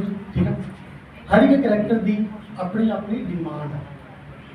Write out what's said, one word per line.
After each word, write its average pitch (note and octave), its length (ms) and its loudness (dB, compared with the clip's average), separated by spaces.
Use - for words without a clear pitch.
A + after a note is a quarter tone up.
ਠੀਕ - 140 2
ਆ, - 40 0
ਹਰ A#3 80 10
ਇੱਕ C#4 240 6
ਕਰੈਕਟਰ G#3 280 2
ਦੀ G#3 220 2
ਆਪਣੀ G#3+ 300 0
ਆਪਣੀ G#3+ 280 -2
ਡਿਮਾਂਡ D#3+ 540 -6
ਆ, D3 80 -8